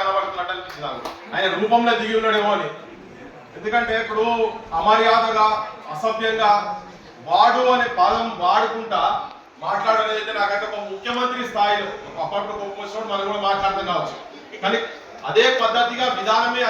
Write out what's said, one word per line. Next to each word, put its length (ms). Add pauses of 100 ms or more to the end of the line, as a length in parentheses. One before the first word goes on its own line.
కనబడుతున్నట్టు 540
అనిపించింది 320
నాకు. 160 (340)
ఆయన 240
రూపంలో 400
దిగి 160
ఉన్నాడేమో 400
అని. 140 (880)
ఎందుకంటే 440
ఇప్పుడు 240 (540)
అమర్యాదగా, 680 (480)
అసభ్యంగా 560 (760)
వాడు 320 (140)
అనే 100 (140)
పదం 280 (120)
వాడుకుంటా 600 (640)
మాట్లాడేది 520
అయితే 240
నాకైతే 280
ఒక 220
ముఖ్యమంత్రి 600
స్థాయిలో, 360 (220)
ఒక 160
అప్పట్లో 340
కోపం 220
వచ్చినప్పుడు 320
మనం 160
కూడా 180
మాట్లాడతాం 440
కావచ్చు, 260 (460)
కానీ 160 (500)
అదే 160 (180)
పద్ధతిగా 440 (120)
విధానమే 520